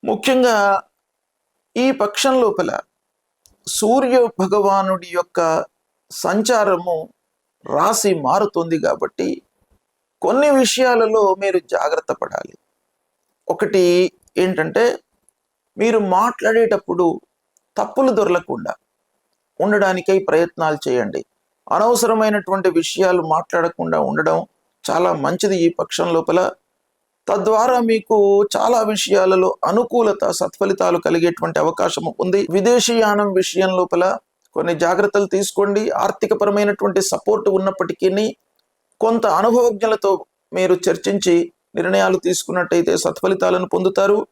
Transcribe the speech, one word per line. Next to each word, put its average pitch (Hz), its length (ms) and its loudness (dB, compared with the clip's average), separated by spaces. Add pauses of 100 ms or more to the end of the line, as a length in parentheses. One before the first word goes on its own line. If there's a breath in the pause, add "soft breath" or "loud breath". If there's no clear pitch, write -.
(100)
ముఖ్యంగా 247 460 2 (1300)
ఈ - 20 4 (160)
పక్షం 262 320 -2 (100)
లోపల - 360 -2 (960)
సూర్య 247 380 2 (260)
భగవానుడి 190 760 0
యొక్క - 220 -4 (840)
సంచారము 196 760 0 (800)
రాశి 196 360 0 (140)
మారుతుంది 165 520 -2 (100)
కాబట్టి - 420 -4 (960)
కొన్ని 277 240 2 (120)
విషయాలలో 226 640 2 (200)
మీరు 185 160 0 (160)
జాగ్రత్త 160 440 -2
పడాలి. - 340 -10 (1000)
ఒకటి 190 320 2 (580)
ఏంటంటే, 185 400 -2 (960)
మీరు 226 180 2 (180)
మాట్లాడేటప్పుడు 220 880 0 (760)
తప్పులు 254 400 0
దొరలకుండా 175 540 -2 (920)
ఉండడానికై 196 520 0 (120)
ప్రయత్నాలు 160 560 0
చేయండి. 117 360 -2 (540)
అనవసరమైనటువంటి 214 1000 0
విషయాలు 180 460 0 (100)
మాట్లాడకుండా 165 680 -2 (100)
ఉండడం 156 280 0 (520)
చాలా 175 220 0 (140)
మంచిది 185 400 0
ఈ 170 40 4 (100)
పక్షం 175 380 -4
లోపల. 165 240 0 (920)
తద్వారా 220 480 2 (100)
మీకు 220 300 0 (360)
చాలా 226 260 2 (120)
విషయాలలో 185 560 2 (220)
అనుకూలత, 226 540 0 (160)
సత్ఫలితాలు 180 680 -2
కలిగేటువంటి 170 580 0
అవకాశం 165 420 -2 (180)
ఉంది. 190 180 0 (140)
విదేశీయానం 208 720 2 (120)
విషయం 185 400 -2
లోపల 180 240 0 (520)
కొన్ని 165 180 -2 (100)
జాగ్రత్తలు 202 500 2
తీసుకోండి. 202 500 0 (200)
ఆర్థికపరమైనటువంటి 202 1000 0 (100)
సపోర్ట్ 214 460 0
ఉన్నప్పటికీ 190 720 -2 (760)
కొంత 226 200 0 (160)
అనుభవజ్ఞులతో 220 720 2 (460)
మీరు 185 180 2 (100)
చర్చించి 190 500 0 (440)
నిర్ణయాలు 185 480 0
తీసుకున్నట్టయితే 175 640 -2 (120)
సత్ఫలితాలను 185 680 -2
పొందుతారు. 190 440 0 (100)